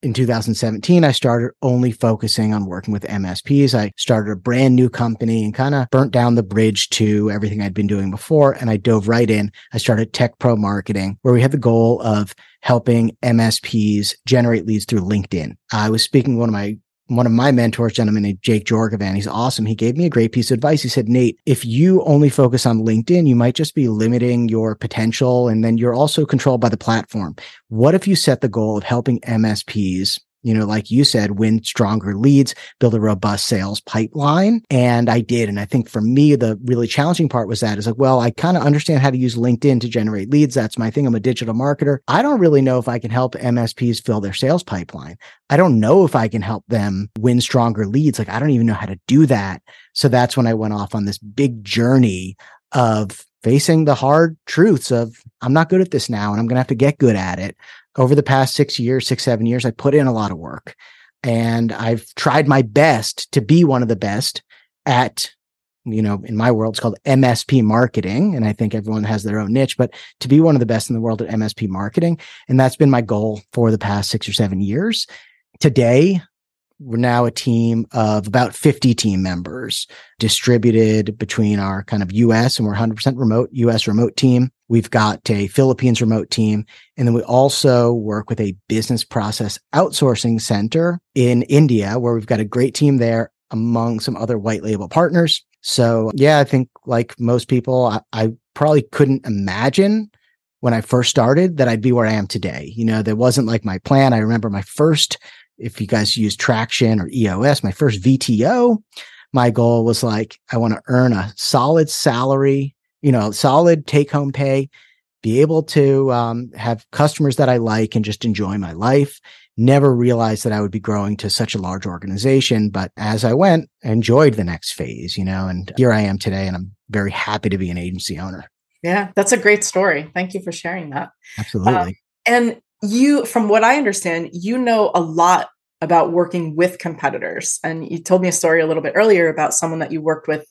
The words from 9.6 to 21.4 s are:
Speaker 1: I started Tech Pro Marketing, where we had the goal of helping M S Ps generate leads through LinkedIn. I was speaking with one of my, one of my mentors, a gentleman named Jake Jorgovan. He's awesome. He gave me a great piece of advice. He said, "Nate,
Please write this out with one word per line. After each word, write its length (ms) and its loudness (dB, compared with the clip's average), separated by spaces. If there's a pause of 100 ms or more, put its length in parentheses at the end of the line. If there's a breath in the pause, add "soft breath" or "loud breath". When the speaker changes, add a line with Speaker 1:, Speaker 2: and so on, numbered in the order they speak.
Speaker 1:
I 60 -4
started 340 -2
Tech 260 -2
Pro 180 2
Marketing, 680 -4
where 120 4
we 80 4
had 100 2
the 60 -2
goal 440 2
of 320 -2 (260 soft breath)
helping 600 0
M 180 2
S 200 0
Ps 540 -2 (120)
generate 400 2
leads 180 -2
through 160 -2
LinkedIn. 560 -4 (160)
I 180 -2
was 120 0
speaking 320 0
with 60 -2
one 100 0
of 40 -2
my, 240 -6 (300)
one 180 2
of 60 2
my 200 4
mentors, 400 0
a 40 -14
gentleman 260 0
named 180 -2
Jake 240 0
Jorgovan. 500 -2
He's 120 -4
awesome. 400 -4
He 80 -2
gave 200 -2
me 120 0
a 40 0
great 220 2
piece 180 -2
of 40 2
advice. 260 0
He 80 -6
said, 180 -2
"Nate, 380 0